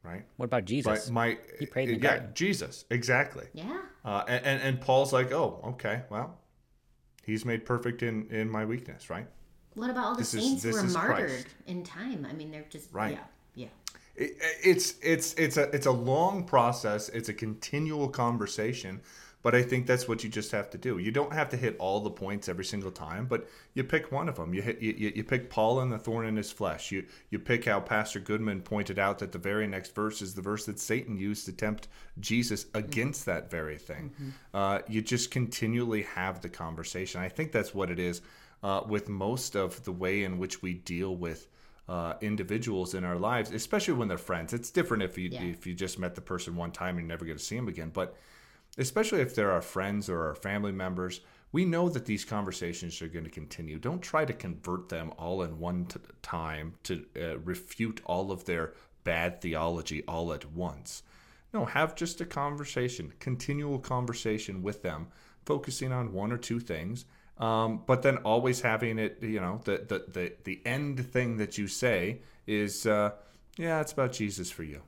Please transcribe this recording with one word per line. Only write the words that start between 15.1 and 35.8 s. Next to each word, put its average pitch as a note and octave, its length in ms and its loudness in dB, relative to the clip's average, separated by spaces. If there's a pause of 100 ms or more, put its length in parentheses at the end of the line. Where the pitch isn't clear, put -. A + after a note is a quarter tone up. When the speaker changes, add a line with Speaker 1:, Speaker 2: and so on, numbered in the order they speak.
Speaker 1:
it's D#3 220 4
a, C#3+ 180 6
it's C3+ 100 2
a C#3 60 10
long D3+ 540 4
process. A#2 640 4
It's A2+ 200 -4
a G#2+ 60 -4
continual C#3+ 720 -2
conversation, A2+ 920 0 (420)
but A#2+ 100 8
I B2 80 10
think B2 240 2
that's B2 220 4
what A2+ 160 0
you A2 80 -4
just G#2+ 200 -4
have G2+ 200 -2
to - 80 -10
do. A#2 180 0
You F#2 140 0
don't C#3+ 200 2
have D3+ 180 2
to B2+ 80 -2
hit A2+ 200 0
all F#2+ 220 2
the G#2 100 -2
points G2 400 -4
every F2+ 160 -4
single F#2+ 240 -4
time, F2+ 380 -6
but B2 200 -2 (280)
you C3 80 0
pick D#3+ 280 0
one C#3+ 160 0
of D3 100 -2
them. E2+ 180 -2
You G2 80 0
hit, A#2 180 -2
you, A2 160 0
you, G#2 200 0
you G#2+ 60 -2
pick B2 280 0
Paul A#2 300 4
and B2+ 100 0
the G#2+ 80 -2
thorn A2+ 260 -2
in A2 100 0
his G#2 160 -2
flesh. E2 400 -2
You, G2 140 -4 (240)
you G#2 80 -2
pick A#2+ 280 2
how G#2 140 4
Pastor G#2+ 400 0
Goodman G#2 420 0
pointed G2+ 360 -2
out G2 220 4
that F#2+ 120 -6
the G2 60 -8
very G2+ 300 0
next F#2+ 260 -6
verse G#2+ 300 -2
is F#2 100 -8
the F#2 80 -6
verse G#2+ 240 -2
that G#2 140 -6
Satan A#2+ 360 -2
used G2+ 300 -2
to F#2 80 -8
tempt G#2+ 340 -2 (320)
Jesus A2+ 540 0
against A2+ 540 -2
that F2 240 -2
very D#2 260 -4
thing. D#2 380 -10
Speaker 3:
Mm-hmm. C3+ 140 -10 (220)
Speaker 1:
Uh, G2 360 2
you A2 160 2
just A#2+ 260 2
continually A#2 720 2